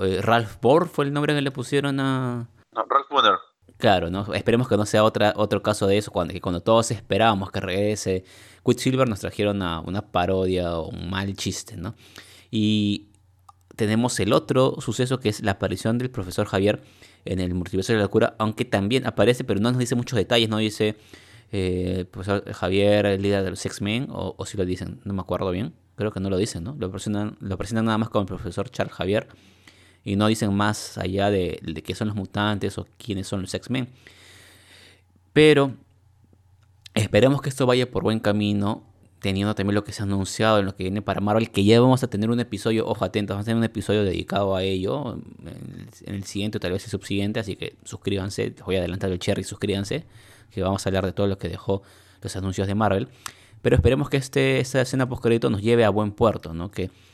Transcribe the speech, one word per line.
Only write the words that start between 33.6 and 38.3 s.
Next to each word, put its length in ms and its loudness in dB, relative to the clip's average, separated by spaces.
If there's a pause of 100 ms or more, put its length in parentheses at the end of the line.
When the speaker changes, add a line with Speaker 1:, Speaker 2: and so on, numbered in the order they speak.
Speaker 1:
Pero 400 6 (1200)
esperemos 480 4
que 80 -4
esto 160 -2
vaya 260 2
por 120 -4
buen 180 0
camino, 640 0 (360)